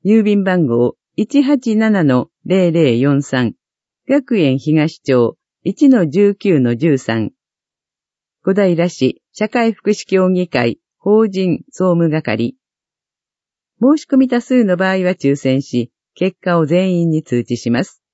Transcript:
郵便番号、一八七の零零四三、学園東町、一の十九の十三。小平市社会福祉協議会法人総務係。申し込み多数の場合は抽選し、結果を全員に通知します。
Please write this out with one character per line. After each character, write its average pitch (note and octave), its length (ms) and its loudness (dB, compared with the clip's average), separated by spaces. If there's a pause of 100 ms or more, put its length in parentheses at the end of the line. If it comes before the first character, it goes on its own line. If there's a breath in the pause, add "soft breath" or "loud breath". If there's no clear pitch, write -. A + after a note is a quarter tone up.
郵 G#3+ 180 2
便 G3+ 220 0
番 F3+ 220 0
号、 A#2+ 300 0 (200)
一 C#4 260 0
八 B3+ 320 -2
七 G#3+ 300 0
の B2+ 260 0 (140)
零 F3+ 260 0
零 D3 280 2
四 C#3 240 0
三、 B2+ 320 -4 (540)
学 B3+ 300 -2
園 C3+ 200 0
東 D#3 420 -2
町、 B2 360 0 (280)
一 - 240 0
の G#3 200 2
十 G3+ 280 0
九 E3+ 240 0
の A#2+ 160 0
十 C#3+ 200 0
三。 A2+ 360 -4 (1080)
小 F#3+ 120 -2
平 F3+ 340 0
市 - 320 -4 (120)
社 G#3+ 160 -6
会 A#3 240 -2
福 - 180 -4
祉 - 160 -4
協 F#3 240 0
議 F3+ 180 -2
会 A#2+ 300 -2 (180)
法 G#3+ 320 0
人 F#3 420 -2
総 F3+ 240 -2
務 E3+ 140 0
係。 B2 480 -4 (1200)
申 C#4+ 180 2
し - 120 -12
込 C4+ 60 2
み C4 120 2
多 A#3+ 120 -2
数 B3 240 0
の F#3 120 0
場 F#3+ 160 -2
合 F#3+ 120 -2
は F3+ 100 0
抽 C#3 220 -2
選 C3+ 240 -2
し、 B2 320 -6 (220)
結 F#3 260 -4
果 F3 180 -2
を D#3 80 0
全 F3 360 0
員 E3 80 0
に D#3 120 -2
通 A#2+ 220 -4
知 B2 120 -6
し A#2 140 -6
ま B2 140 0
す。 - 180 -18 (120)